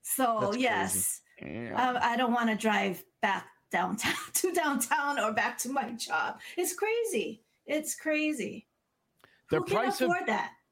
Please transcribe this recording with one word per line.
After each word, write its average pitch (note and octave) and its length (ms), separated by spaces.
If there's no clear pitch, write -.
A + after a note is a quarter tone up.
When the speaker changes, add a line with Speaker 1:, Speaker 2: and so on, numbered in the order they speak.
Speaker 1:
So, A#3+ 400
Speaker 2:
That's G3+ 100
crazy. A#3+ 120
Speaker 1:
yes, F#3+ 580
Speaker 3:
Yeah. A#2 500
Speaker 1:
um, B3 100
I A#3 160
don't A#3+ 160
wanna A3+ 220
drive G3 480
back F#3+ 260
downtown F#3 420
<laughs> - 100
to F4+ 180
downtown C#4+ 680
or A3 140
back A#3 260
to A#3 100
my C4 220
job. - 480
It's F4+ 160
crazy. G4+ 720
It's D4+ 300
crazy. D4+ 720
Speaker 3:
The D#3 80
Speaker 1:
Who - 80
can - 100
Speaker 3:
price - 260
of E4+ 80
Speaker 1:
afford F4+ 180
that? - 240